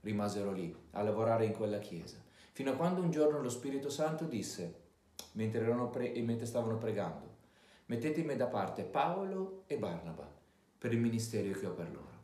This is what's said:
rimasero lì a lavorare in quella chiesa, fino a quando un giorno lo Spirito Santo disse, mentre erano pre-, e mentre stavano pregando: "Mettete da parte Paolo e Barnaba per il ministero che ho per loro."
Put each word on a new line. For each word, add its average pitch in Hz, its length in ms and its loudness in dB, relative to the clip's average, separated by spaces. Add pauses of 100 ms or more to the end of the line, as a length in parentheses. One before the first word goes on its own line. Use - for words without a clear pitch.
rimasero 101 440 0
lì 85 240 -4 (160)
a 101 120 -2
lavorare 113 420 6
in 104 80 2
quella 104 260 0
chiesa, - 380 -10 (340)
fino 135 200 -2
a 123 40 2
quando 180 260 2
un 165 100 4
giorno 151 300 6
lo 123 80 0
Spirito 135 400 -2
Santo 156 360 0
disse, 95 560 -6 (520)
mentre 110 280 0
erano 117 280 2
pre-, 123 240 -2
e 120 80 -2
mentre 117 240 0
stavano 113 320 0
pregando: 101 580 -4 (500)
"Mettete 147 500 0
da 123 120 2
parte 98 360 -2
Paolo 190 840 0
e - 100 -2
Barnaba 82 520 -6 (480)
per 117 160 0
il 117 60 4
ministero 110 580 2
che 101 100 -4
ho 87 60 -4
per - 180 -6
loro." - 320 -14